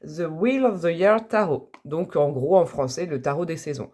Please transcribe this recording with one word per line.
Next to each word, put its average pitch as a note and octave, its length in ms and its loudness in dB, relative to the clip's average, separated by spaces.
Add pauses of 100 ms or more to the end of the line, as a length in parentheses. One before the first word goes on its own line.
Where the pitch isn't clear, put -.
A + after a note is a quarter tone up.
The D#3+ 260 -8
Wheel A#3+ 360 0
of G3+ 160 2
the E3+ 120 2
Year F#3+ 240 4 (100)
Tarot. G3+ 420 0 (160)
Donc, E3 300 -4
en D3 160 4
gros, C#3+ 260 2
en F3 80 6
français, C#3 400 -4
le D3+ 160 -4
tarot D3 240 -2
des E3 120 -8
saisons. C#3+ 360 -8